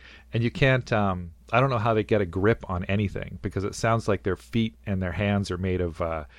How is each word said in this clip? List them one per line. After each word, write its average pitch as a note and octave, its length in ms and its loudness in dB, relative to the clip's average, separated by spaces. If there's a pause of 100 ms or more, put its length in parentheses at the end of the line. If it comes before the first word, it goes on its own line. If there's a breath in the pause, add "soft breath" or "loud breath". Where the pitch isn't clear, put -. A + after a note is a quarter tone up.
(320 soft breath)
And A#2 100 0
you A#2 80 2
can't, C3 420 2
um, F#2 380 0 (220)
I A#2 80 4
don't C3+ 100 4
know A#2+ 80 0
how A2+ 160 2
they G#2+ 80 4
get G#2 200 2
a F#2 40 0
grip G2 420 2
on F2+ 180 -4
anything G2 540 -2
because F#2+ 220 -4
it - 140 -6
sounds A2+ 320 0
like G2 160 0
their F#2 120 0
feet A2+ 380 -2 (100)
and F#2+ 160 -2
their F2+ 120 -2
hands G2+ 400 0
are F2 60 -4
made F2+ 220 0
of, F2 220 -4
uh, E2 220 -4 (140 soft breath)